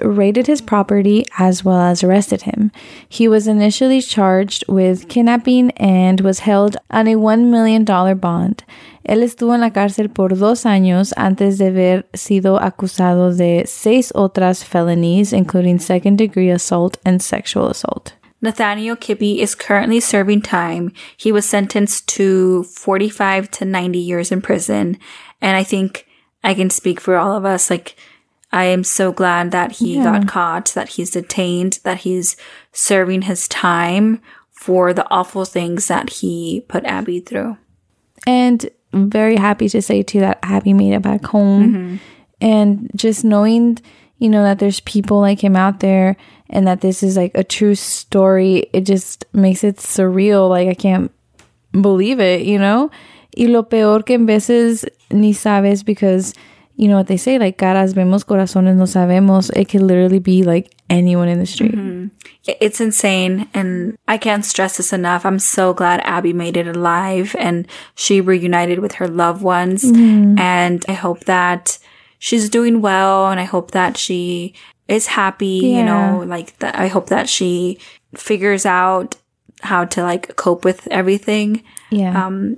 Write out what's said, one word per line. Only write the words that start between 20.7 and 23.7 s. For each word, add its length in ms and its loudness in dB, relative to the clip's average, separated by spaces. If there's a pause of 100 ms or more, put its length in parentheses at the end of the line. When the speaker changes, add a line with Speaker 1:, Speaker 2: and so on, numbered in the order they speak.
Speaker 2:
He 160 -2
was 120 0
sentenced 600 -2 (100)
to 460 2
forty-five 880 -4
to 160 -10
ninety 320 -4